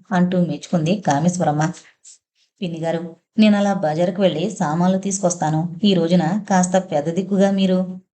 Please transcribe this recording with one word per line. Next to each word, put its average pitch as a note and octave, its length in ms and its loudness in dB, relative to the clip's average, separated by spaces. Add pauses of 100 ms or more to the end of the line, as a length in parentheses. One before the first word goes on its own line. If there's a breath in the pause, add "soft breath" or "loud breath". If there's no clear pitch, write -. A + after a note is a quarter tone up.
(120)
అంటూ F3+ 280 2
మెచ్చుకుంది E3 680 -2
కామేశ్వరమ్మ. D#3 640 0 (920 loud breath)
"పిన్నిగారు, E3 540 -6 (240)
నేనలా G3+ 340 4
బజారుకు F3 480 -2
వెళ్ళి F3 300 0
సామాన్లు F3+ 460 0
తీసుకొస్తాను. F3 880 -2
ఈ G3+ 100 4
రోజున F3+ 560 2
కాస్త F#3 280 2
పెద్ద D#3+ 320 -2
దిక్కుగా G3 420 0
మీరు." F#3 480 0 (180)